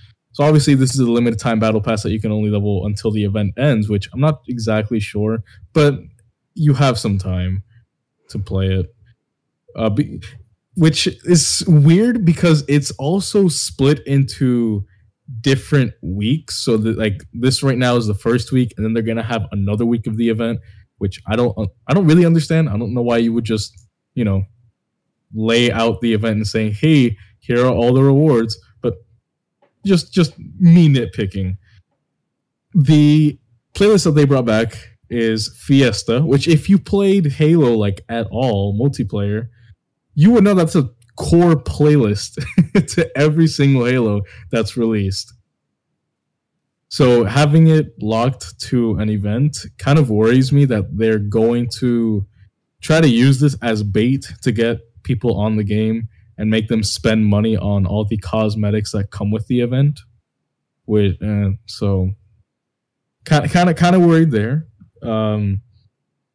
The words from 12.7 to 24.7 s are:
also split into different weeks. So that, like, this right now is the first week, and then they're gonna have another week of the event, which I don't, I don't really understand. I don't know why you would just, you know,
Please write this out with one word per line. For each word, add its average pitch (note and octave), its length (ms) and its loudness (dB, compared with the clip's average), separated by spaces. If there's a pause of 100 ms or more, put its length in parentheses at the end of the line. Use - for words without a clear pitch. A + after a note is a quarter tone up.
also F#3 580 0
split - 580 -2
into A#2+ 800 0 (560)
different C3+ 600 0
weeks. G#2+ 640 -4
So A2+ 140 0
that, A2 200 -2
like, G#2+ 260 -4 (100)
this B2 280 0
right C3+ 160 -2
now B2 200 0
is A2+ 100 -2
the G#2+ 60 -2
first A#2 400 -2
week, B2 240 0
and G#2+ 80 -4
then A2 80 -4
they're A2+ 100 -2
gonna A2+ 200 -4
have A2+ 280 -6
another G#2 340 -2
week A#2 220 -2
of G#2+ 100 -6
the A#2 120 0
event, A2+ 300 -4 (380)
which G2 300 -6
I A2 80 -2
don't, A#2+ 180 -2 (340)
I C3 60 0
don't F#3 140 2
really E3+ 180 6
understand. D#3+ 440 0
I G2+ 80 -4
don't A#2 160 -4
know B2 80 -2
why A#2 160 0
you A#2 160 0
would A2+ 120 -2
just, G#2+ 280 -4 (400)
you B2 100 -4
know, G2 200 0 (920)